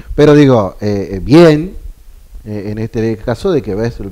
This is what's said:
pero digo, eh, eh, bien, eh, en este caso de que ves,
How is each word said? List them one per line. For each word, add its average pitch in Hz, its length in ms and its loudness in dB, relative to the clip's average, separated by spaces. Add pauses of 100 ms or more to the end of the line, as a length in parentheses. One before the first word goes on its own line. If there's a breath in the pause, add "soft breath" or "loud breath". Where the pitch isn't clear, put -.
(160)
pero 147 180 4
digo, 131 480 4
eh, 101 300 -4
eh, 98 100 -6
bien, 156 520 4 (720)
eh, 104 260 -10
en 107 80 -8
este 110 380 -4
caso 123 340 -4
de 143 100 0
que 95 140 -6
ves, 117 220 -4 (140)